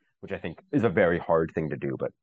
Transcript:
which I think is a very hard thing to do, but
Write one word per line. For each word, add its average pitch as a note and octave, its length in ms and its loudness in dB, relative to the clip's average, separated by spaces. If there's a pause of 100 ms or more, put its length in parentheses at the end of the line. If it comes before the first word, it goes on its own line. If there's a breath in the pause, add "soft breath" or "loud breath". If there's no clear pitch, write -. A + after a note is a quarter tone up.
(220)
which - 100 -12
I F2+ 80 -6
think E2+ 320 -10
is C3+ 120 0
a A2+ 60 4
very F2 300 2
hard E2 340 2
thing D#2+ 160 -2
to C#2+ 80 -6
do, C2+ 220 -6
but C2 120 -6 (120)